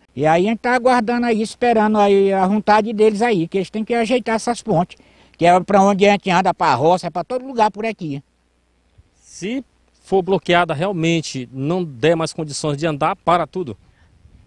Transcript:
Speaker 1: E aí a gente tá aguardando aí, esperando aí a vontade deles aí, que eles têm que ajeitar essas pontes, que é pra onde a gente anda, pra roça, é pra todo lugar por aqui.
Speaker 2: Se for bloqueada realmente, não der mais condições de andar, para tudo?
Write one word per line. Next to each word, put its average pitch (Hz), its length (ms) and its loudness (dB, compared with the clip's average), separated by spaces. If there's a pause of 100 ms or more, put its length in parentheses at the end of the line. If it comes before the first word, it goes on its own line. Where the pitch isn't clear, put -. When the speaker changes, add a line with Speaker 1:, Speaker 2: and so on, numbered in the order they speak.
(140)
Speaker 1:
E 139 120 -2
aí 170 200 4
a 220 40 -2
gente 226 80 -4
tá 247 160 -2
aguardando 240 500 0
aí, 233 160 0
esperando 220 560 0
aí 196 340 4
a 190 160 2
vontade 208 460 2
deles 214 300 2
aí, 202 260 0
que - 80 -6
eles 185 140 -4
têm 214 120 -6
que 233 120 -4
ajeitar 226 400 -2
essas 233 260 -4
pontes, 180 380 -2 (400)
que 160 80 2
é 180 140 6
pra 196 200 2
onde 196 260 4
a 208 60 6
gente 196 160 -2
anda, 180 240 2
pra 156 220 0
roça, 165 320 2
é 165 40 -8
pra 170 140 -6
todo 254 220 -8
lugar 233 240 0
por 214 160 -8
aqui. 156 360 -8 (920)
Speaker 2:
Se 247 500 -10 (380)
for 190 180 0
bloqueada 175 540 0
realmente, 160 760 -4
não 143 320 -4
der 151 340 0
mais 160 180 -4
condições 151 420 -6
de 151 100 -4
andar, 156 300 -2
para 170 300 -2
tudo? 143 280 -10 (720)